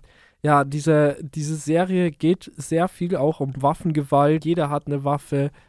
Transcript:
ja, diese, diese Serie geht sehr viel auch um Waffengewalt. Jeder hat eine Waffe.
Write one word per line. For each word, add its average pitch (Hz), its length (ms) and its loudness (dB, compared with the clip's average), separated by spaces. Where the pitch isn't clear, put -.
ja, 147 220 4
diese, 147 560 2
diese 156 340 -6
Serie 175 560 0
geht - 440 -2
sehr 165 320 -2
viel 175 280 -4
auch 151 240 0
um 135 200 -4
Waffengewalt. 147 840 2
Jeder 160 240 0
hat 143 160 -4
eine 143 200 -4
Waffe. 143 460 -2